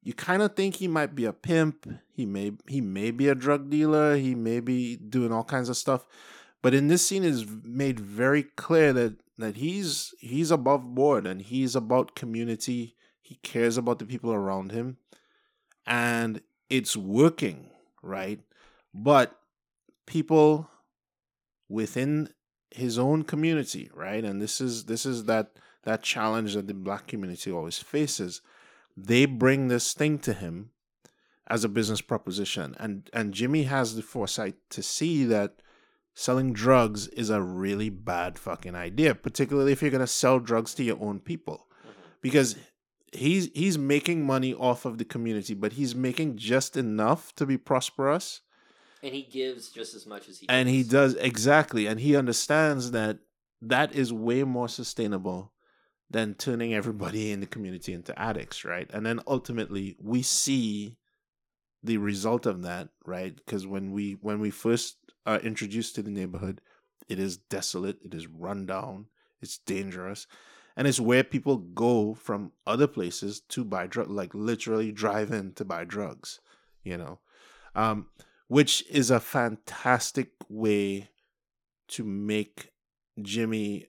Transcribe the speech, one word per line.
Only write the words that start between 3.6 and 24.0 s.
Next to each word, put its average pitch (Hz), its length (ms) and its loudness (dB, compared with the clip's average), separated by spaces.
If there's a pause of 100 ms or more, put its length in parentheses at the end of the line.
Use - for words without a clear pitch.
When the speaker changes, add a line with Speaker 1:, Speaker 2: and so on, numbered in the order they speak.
Speaker 1:
dealer, 151 460 4
he 131 180 2
may 117 240 0
be 123 380 -2
doing 117 360 0
all 113 120 0
kinds 127 240 -2
of 123 80 -2
stuff, 127 280 0 (580)
but 127 120 6
in 139 140 6
this 180 180 6
scene 196 180 0
is 127 220 2 (180)
made 127 360 -2
very 120 420 2
clear 151 500 4
that, 117 240 2 (220)
that 110 180 -4
he's, 160 640 -4
he's 139 300 0
above 131 440 2
board 131 320 4
and 92 160 -4
he's 123 320 -2
about 127 400 2
community. 117 840 -6 (260)
He - 140 -20
cares 117 420 0
about 120 200 0
the 117 80 -10
people 117 260 -4
around 95 400 -2
him, 123 260 -6 (880)
and 233 560 0 (260)
it's 127 280 0
working, 104 720 2 (320)
right? 95 380 -6 (520)
But 123 460 4 (680)
people 156 600 6 (1000)
within 127 600 -2 (420)
his 120 280 -2
own 147 240 4
community, 151 720 -2
right? 101 300 -4